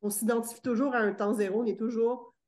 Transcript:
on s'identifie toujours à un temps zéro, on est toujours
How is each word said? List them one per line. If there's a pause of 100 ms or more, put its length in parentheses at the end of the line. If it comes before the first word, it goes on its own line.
on
s'identifie
toujours
à
un
temps
zéro,
on
est
toujours (140)